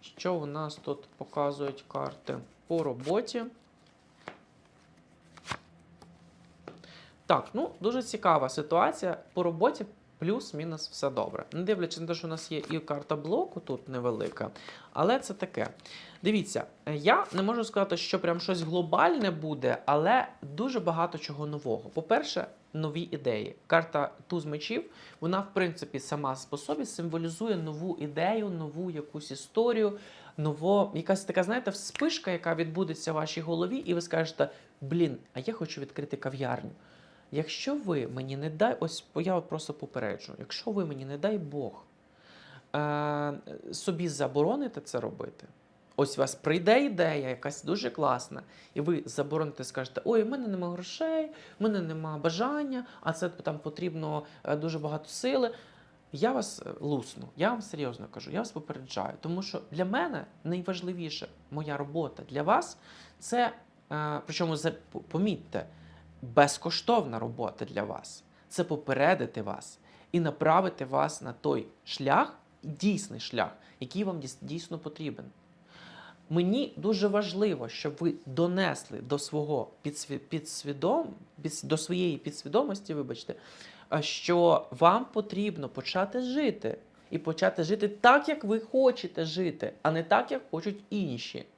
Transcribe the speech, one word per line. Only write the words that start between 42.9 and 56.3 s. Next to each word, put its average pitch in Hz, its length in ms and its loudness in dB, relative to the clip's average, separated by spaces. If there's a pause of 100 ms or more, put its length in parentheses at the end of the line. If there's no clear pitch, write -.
собі 175 380 -2
забороните 151 720 2
це - 180 -4
робити, - 480 -8 (480)
ось 139 220 2
у 139 40 4
вас 135 140 2
прийде 185 500 6
ідея 160 440 2
якась 127 340 -6
дуже 202 260 0
класна, 135 520 0 (320)
і - 80 -2
ви 156 240 2
забороните, 143 580 -2
скажете: - 420 -4
«Ой, 226 180 6
в 214 60 0
мене 262 180 -2
нема 185 220 -2
грошей, 311 640 -2 (280)
в 196 40 0
мене 208 180 2
нема 160 360 -4
бажання, 247 680 0 (160)
а 160 120 0
це 175 160 -2
там 156 300 -6
потрібно, 156 640 -4 (200)
е, - 120 0
дуже 160 240 -2
багато 151 300 -4
сили». 254 440 0 (580)
Я 175 200 2